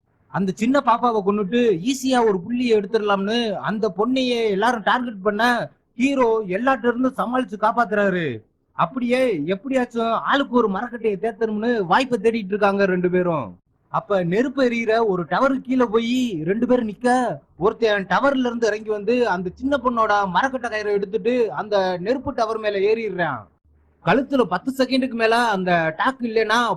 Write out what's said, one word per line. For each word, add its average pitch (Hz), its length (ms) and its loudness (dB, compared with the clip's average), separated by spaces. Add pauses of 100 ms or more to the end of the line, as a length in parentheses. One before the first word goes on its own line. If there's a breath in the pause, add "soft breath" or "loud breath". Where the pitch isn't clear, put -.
(340)
அந்த 185 200 -2
சின்ன 269 300 2
பாப்பாவை 240 420 2
கொன்னுட்டு 208 560 2
ஈஸியா 254 440 0
ஒரு 190 140 2
புள்ளியை 233 380 0
எடுத்துடலாம்னு 208 760 0
அந்த 185 440 -2
பொண்ணையே 247 520 0
எல்லாரும் 214 340 0
டார்கெட் 220 400 -2
பண்ண 214 480 0 (260)
ஹீரோ 240 500 2
எல்லார்ட்ட 240 400 0
இருந்து 247 300 0
சமாளிச்சு 226 440 -2
காப்பாத்துறாரு. 202 800 0 (300)
அப்படியே 240 720 0
எப்படியாச்சும் 226 680 -2
ஆளுக்கு 226 440 0
ஒரு 233 120 4
மரக்கட்டையை 220 520 -4
தேத்தணும்னு 220 600 -2
வாய்ப்பை 233 420 2
தேடிட்டு 226 220 0
இருக்காங்க 196 420 2
ரெண்டு 180 240 2
பேரும். 160 480 -2 (300)
அப்ப 180 360 -2
நெருப்பு 247 380 0
எரியிற 233 440 2
ஒரு 180 160 0
டவருக்கு 247 380 0
கீழே 254 240 0
போய் 233 600 0
ரெண்டு 220 220 0
பேரும் 247 220 2
நிக்க, 240 500 0 (180)
ஒருத்தன் 208 500 0
டவர்ல 262 320 2
இருந்து 240 280 0
இறங்கி 214 220 -2
வந்து 214 400 0
அந்த 175 260 -2
சின்ன 277 220 -2
பொண்ணோட 214 540 2
மரக்கட்டை 247 400 0
கயிறை 214 160 -4
எடுத்துட்டு 208 640 0
அந்த 185 460 -2
நெருப்பு 262 340 -4
டவர் 226 260 -2
மேல 208 200 -2
ஏறிடுறான். 185 680 -2 (580)
கழுத்துல 254 380 2
பத்து 180 360 -4
செகண்டுக்கு 254 360 -2
மேல 226 220 2
அந்த 185 600 0
டாக் 254 240 -2
இல்லைன்னா 220 560 0